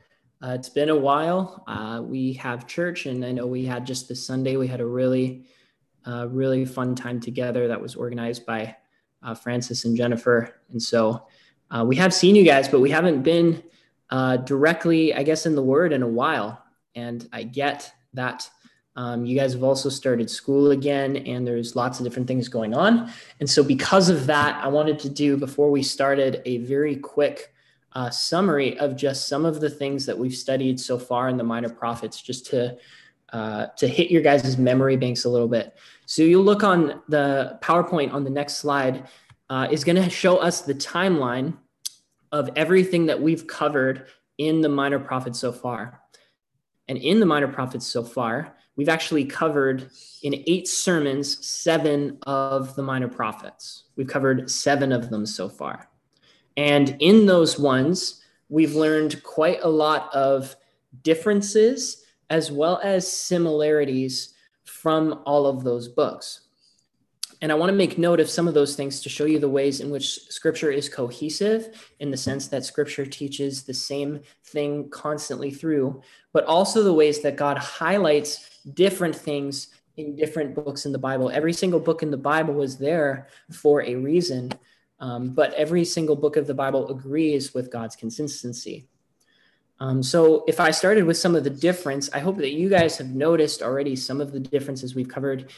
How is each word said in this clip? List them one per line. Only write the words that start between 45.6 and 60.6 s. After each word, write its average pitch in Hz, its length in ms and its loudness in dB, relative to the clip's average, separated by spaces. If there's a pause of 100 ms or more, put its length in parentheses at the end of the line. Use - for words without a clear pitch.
And 131 100 -6
in 185 220 4
the 208 60 6
Minor 147 220 2
Prophets 131 380 -6
so 120 160 -4
far, 120 540 -6 (180)
we've 143 140 -2
actually 160 360 0
covered 131 640 -2 (340)
in 139 240 -4
eight 180 220 0
sermons, 143 800 -2
seven 147 800 0
of 135 500 -2
the 143 80 -6
Minor 131 260 -2
Prophets. - 760 -10 (120)
We've 131 120 -6
covered 131 420 0
seven 139 420 0
of 117 160 -2
them 107 160 -4
so 98 240 -8
far. - 400 -12 (680)
And 143 420 4
in 202 280 8
those 175 320 6
ones, 143 640 0 (260)
we've 151 260 2
learned 156 480 0
quite 165 400 0
a 175 60 0
lot 151 440 0
of 135 440 0 (460)